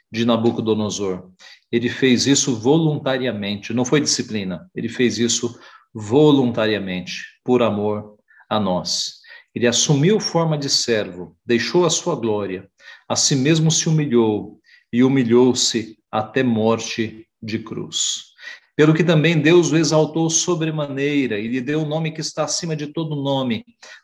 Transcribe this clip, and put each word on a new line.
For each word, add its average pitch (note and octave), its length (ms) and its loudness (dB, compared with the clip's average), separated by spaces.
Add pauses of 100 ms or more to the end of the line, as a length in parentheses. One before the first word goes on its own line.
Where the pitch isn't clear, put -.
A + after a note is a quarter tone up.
(120)
de A2+ 140 0
Nabucodonosor. G#2+ 1080 0 (400)
Ele A#2 180 0
fez A#2 360 2
isso C3+ 300 2
voluntariamente, B2 1160 -2
não B2 140 0
foi D3 160 2
disciplina, G#2 720 -4
ele A2+ 160 -6
fez A2+ 300 0
isso A#2 400 -2 (340)
voluntariamente, A2 1300 0 (200)
por B2 180 2
amor G#2 560 -2 (320)
a G#2+ 100 0
nós. F#2 580 -4 (360)
Ele A2+ 140 0
assumiu D#3 520 2
forma D#3+ 380 -2
de C#3 120 -4
servo, F#2 640 -2 (100)
deixou A#2+ 400 0
a D#3+ 40 2
sua E3 260 -2
glória, G#2 540 -4 (400)
a A#2+ 60 -4
si - 200 0
mesmo D#3 360 2
se - 180 0
humilhou A#2 720 0 (320)
e A#2+ 120 2
humilhou-se B2 920 2 (140)
até A2 320 -2
morte A2+ 840 -2 (140)
de A2 180 -6
cruz. - 680 -8 (480)
Pelo D3+ 180 6
que E3+ 100 4
também D#3+ 380 4
Deus D#3+ 300 6
o D#3+ 60 4
exaltou D#3 520 2
sobremaneira D3 1080 -2
e A2 80 -6
lhe B2+ 120 -2
deu D3 220 -2
o D#3 60 -4
nome D#3 240 -4
que D#3+ 100 -10
está D#3 220 -4
acima D#3+ 320 -4
de D3 120 -6
todo D3+ 280 -6
nome, C3+ 500 -2 (380)